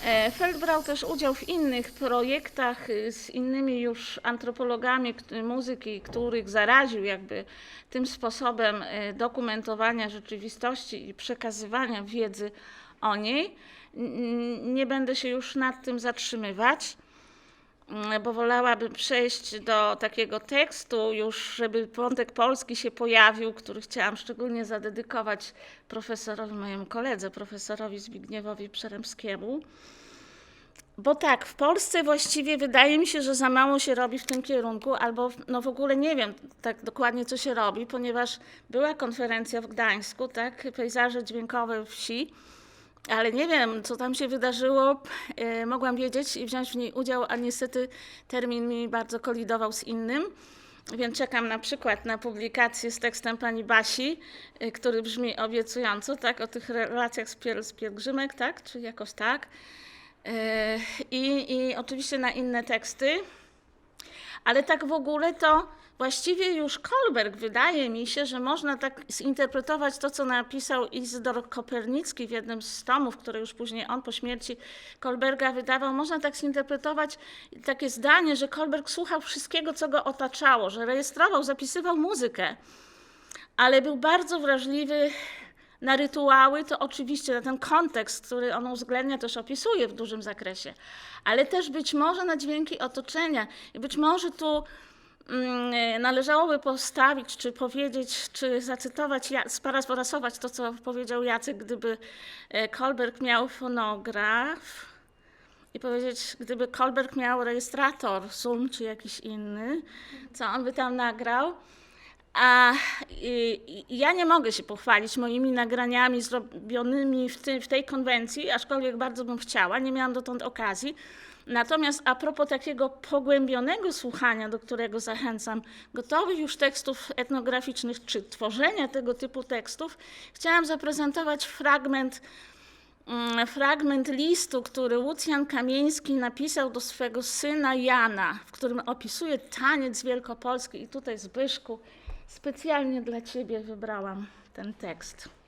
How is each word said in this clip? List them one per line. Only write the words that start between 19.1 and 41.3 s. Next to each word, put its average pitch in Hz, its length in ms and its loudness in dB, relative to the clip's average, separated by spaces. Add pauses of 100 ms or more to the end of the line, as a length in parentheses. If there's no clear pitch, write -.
do 214 400 4
takiego 220 400 -2
tekstu 247 760 0
już, 220 420 -4
żeby 226 320 0
wątek 240 440 -2
polski 247 440 2
się 233 160 -4
pojawił, 220 640 6
który 220 280 -12
chciałam 214 360 -2
szczególnie 233 480 -4
zadedykować 214 880 -4 (340)
profesorowi, 220 680 -8
mojemu 196 320 -8
koledze, 233 460 -4
profesorowi 208 680 -10
Zbigniewowi 208 680 -10
Przeremskiemu. 214 920 -8 (1400)
Bo 269 180 4
tak, 294 300 4
w - 80 -16
Polsce 339 500 2
właściwie 294 540 2
wydaje 269 400 6
mi 339 100 4
się, 302 140 0
że 262 140 2
za 262 140 4
mało 269 300 6
się 269 160 2
robi 247 240 0
w - 60 -10
tym 262 160 0
kierunku, 240 520 0
albo 240 360 2
w-, - 180 -12
no 247 140 -2
w 254 60 -2
ogóle 269 280 2
nie 294 200 4
wiem 208 180 2 (280)
tak 226 220 -4
dokładnie, 240 420 0
co 254 120 -4
się 262 160 -2
robi, 214 320 2
ponieważ 240 540 -2 (300)
była 294 240 2
konferencja 233 680 -2
w 226 60 -12
Gdańsku, 220 600 0
tak, 247 480 -6
pejzaże 240 480 0
dźwiękowe 226 600 -4